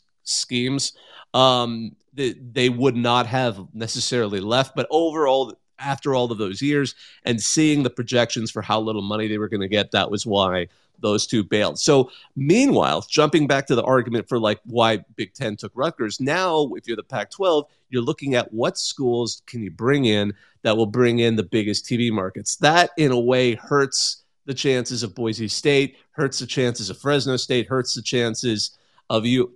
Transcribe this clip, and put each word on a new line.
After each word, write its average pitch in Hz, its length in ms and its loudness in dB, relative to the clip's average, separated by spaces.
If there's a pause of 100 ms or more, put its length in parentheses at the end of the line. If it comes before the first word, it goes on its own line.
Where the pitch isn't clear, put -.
(240)
schemes, 131 720 -4 (400)
um, 120 600 2 (180)
they, 127 200 -2
they 127 360 0
would 123 260 2
not 120 320 2
have 110 460 -2
necessarily 110 680 -4
left. 120 340 0
But 127 140 -4
overall, 147 640 2 (260)
after 139 360 -2
all 123 160 0
of 107 60 -6
those 98 240 -4
years 143 340 0 (280)
and 120 160 0
seeing 151 440 2
the 123 60 0
projections 117 600 -2
for 107 120 -8
how 110 200 0
little 107 220 -4
money 107 240 -4
they 107 100 -4
were 104 100 -4
gonna 98 200 -4
get, 101 240 0
that 98 180 2
was 101 160 -4
why 95 420 0 (320)
those 107 280 0
two 107 160 0
bailed. 98 360 0
So 139 320 4 (240)
meanwhile, 139 720 2
jumping 151 380 2
back 135 220 0
to 135 80 2
the 117 80 2
argument 117 440 0
for, 123 120 0
like, 104 260 0
why 113 400 0 (100)
Big 110 180 -10
Ten 110 220 -6
took - 200 -12
Rutgers, 123 440 -4
now 156 560 0
if - 120 -16
you're 117 100 -4
the 107 60 -10
Pac-twelve, 147 640 0 (220)
you're 127 120 -2
looking 139 340 -2
at 120 160 0
what 127 260 -2
schools 120 680 -2
can 120 180 -12
you 92 80 -10
bring 127 340 0
in 104 280 2 (300)
that 110 120 2
will 110 120 2
bring 120 320 2
in 117 180 2
the 104 60 0
biggest 104 420 -2
T 127 100 -4
V 117 160 0
markets. 98 460 -6
That, 160 400 4
in 147 140 4
a 123 80 2
way, 123 360 2
hurts - 680 -2 (240)
the 139 60 -6
chances 123 500 -2
of 98 100 -8
Boise 110 360 -4
State, 139 480 0 (140)
hurts - 280 -4
the 123 80 -10
chances 120 420 -2
of 95 80 -10
Fresno 135 380 0
State, 120 320 0
hurts 131 260 -2
the 123 80 -8
chances 117 760 -2 (320)
of 110 160 0
U-, 127 300 0